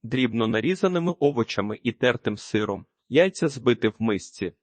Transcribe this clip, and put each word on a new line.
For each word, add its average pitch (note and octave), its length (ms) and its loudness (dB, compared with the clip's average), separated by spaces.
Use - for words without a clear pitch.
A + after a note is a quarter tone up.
дрібно A#2 440 0
нарізаними F3 720 0
овочами A2 640 0
і A#2 80 0
тертим A#2 460 0
сиром, G#2 480 -4
яйця E3+ 380 2
збити A#2+ 400 0
в G#2+ 120 -2
мисці G2+ 640 -4